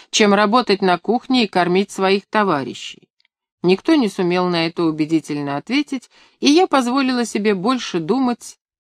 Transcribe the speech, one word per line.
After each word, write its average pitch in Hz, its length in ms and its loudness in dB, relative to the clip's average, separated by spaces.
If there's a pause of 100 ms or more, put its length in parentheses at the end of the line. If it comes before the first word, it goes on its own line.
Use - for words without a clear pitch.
(100)
чем 208 220 2
работать 202 480 2
на 185 160 2
кухне 240 480 0
и - 20 0
кормить 180 440 0
своих 190 360 0
товарищей?» 170 800 -4 (560)
Никто 190 340 2
не 247 120 2
сумел 180 400 -2
на 170 180 0
это 170 180 -4
убедительно 151 720 -2
ответить, 262 520 -6 (300)
и 247 100 0
я 349 200 4
позволила 254 560 0
себе 214 300 -2
больше 208 440 -2
думать 240 600 -2 (220)